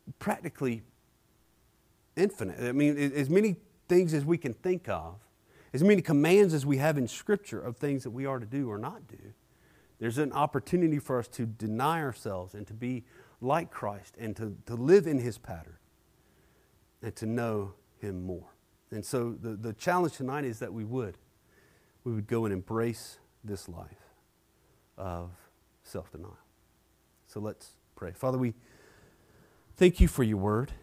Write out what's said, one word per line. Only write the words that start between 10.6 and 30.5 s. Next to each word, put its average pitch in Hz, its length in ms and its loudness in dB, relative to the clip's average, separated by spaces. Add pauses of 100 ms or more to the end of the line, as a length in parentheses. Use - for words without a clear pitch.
for 127 180 -2
us 117 120 -2
to 117 180 -4
deny 113 540 0
ourselves 98 520 -6
and 104 140 -12
to 107 60 -14
be 120 300 -6 (380)
like 151 300 0
Christ 101 480 -8
and 110 160 -6
to, 107 200 -6 (120)
to 117 80 -6
live 156 320 6
in 147 120 0
His 120 200 -4
pattern 82 380 -14 (1200)
and 110 140 -8
to - 100 -8
know 110 480 -2 (260)
Him 92 260 -8
more. 92 240 -8 (420)
And 107 140 -8
so 120 340 -2
the, 113 100 -8
the 110 240 -8
challenge 180 400 0
tonight 139 300 -6
is 117 160 -6
that 107 140 -8
we 113 100 -8
would, 110 340 -6 (880)
we 120 100 -4
would 107 140 -4
go 117 180 0
and 104 80 0
embrace 113 640 -4 (240)
this 104 260 -10
life 87 180 -14 (1080)
of 87 320 -8 (540)
self-denial. 92 540 -12 (880)
So - 120 -12
let's - 340 -12 (220)
pray. 90 160 -10
Father, 131 260 -2
we 123 160 0 (1200)
thank 180 220 6
You 180 80 10
for 143 160 2
Your 107 140 2
word 107 340 2 (120)